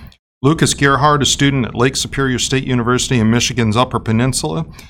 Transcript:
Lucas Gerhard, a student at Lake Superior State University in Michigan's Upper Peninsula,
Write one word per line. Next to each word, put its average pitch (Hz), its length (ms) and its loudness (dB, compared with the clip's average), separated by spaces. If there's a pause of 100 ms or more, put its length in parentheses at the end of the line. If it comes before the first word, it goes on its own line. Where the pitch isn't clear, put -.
(420)
Lucas 151 320 4
Gerhard, 143 480 2
a 127 60 2
student 139 400 0
at - 80 -12
Lake 127 200 0
Superior 127 440 -2
State 135 260 -2
University 123 540 0
in 107 100 2
Michigan's 117 480 0
Upper 127 220 0
Peninsula, 127 680 -2 (240)